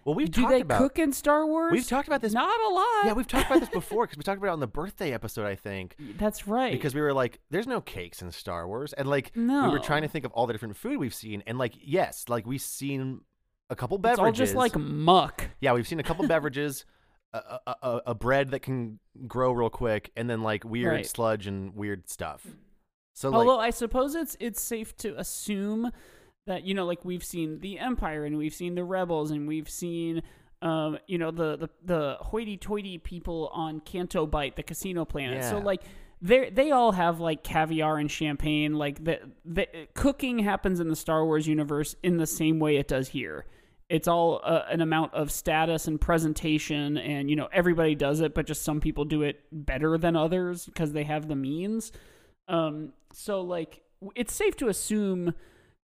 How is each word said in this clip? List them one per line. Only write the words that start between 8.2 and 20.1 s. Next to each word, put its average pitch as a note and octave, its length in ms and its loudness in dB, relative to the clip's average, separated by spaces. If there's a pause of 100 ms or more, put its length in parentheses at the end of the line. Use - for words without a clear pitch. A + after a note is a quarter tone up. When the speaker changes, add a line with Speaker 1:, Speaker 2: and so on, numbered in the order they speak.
Speaker 1:
in F2+ 100 -10
Star F2 360 -8
Wars." B2 260 -8
And, C#3 160 -4
like, C#3 260 0
we A#3 60 -2
were A#3 60 2
Speaker 2:
No. C4+ 320 2
Speaker 1:
trying D3+ 240 0
to D3 40 -2
think C#3+ 180 -6
of B2 80 -4
all A#2 120 2
the A#2 80 -2
different G#2+ 240 -8
food C4 220 -4
we've B2+ 160 -4
seen. G#2 320 -8
And, A#2+ 100 -6
like, B2 240 -2
yes, D3 480 -2
like, A#2+ 160 -2
we've C3 160 -4
seen C3 600 -6 (500)
a - 40 -4
couple B2+ 220 -4
Speaker 2:
It's F#3+ 80 -2 (140)
all F#3+ 60 6
Speaker 1:
beverages. A3 120 4 (140)
Speaker 2:
just, G3 40 -2
like, B3 200 2
muck. D3+ 760 4 (100)
Speaker 1:
Yeah, C3 140 4
we've A#2+ 140 2
seen E3 120 -6
a C#3 40 -4
couple E3+ 240 0
Speaker 2:
<laughs> - 0 -
Speaker 1:
beverages, D3 580 0 (480)
a, A2+ 60 -6 (260)
a, B2+ 160 -4
a, A#2+ 260 -2
a A#2+ 80 -2
bread C3 360 2
that C3+ 80 -2
can A#2+ 400 -6 (280)
grow B2+ 240 2
real A#2+ 200 2
quick, A2 440 -2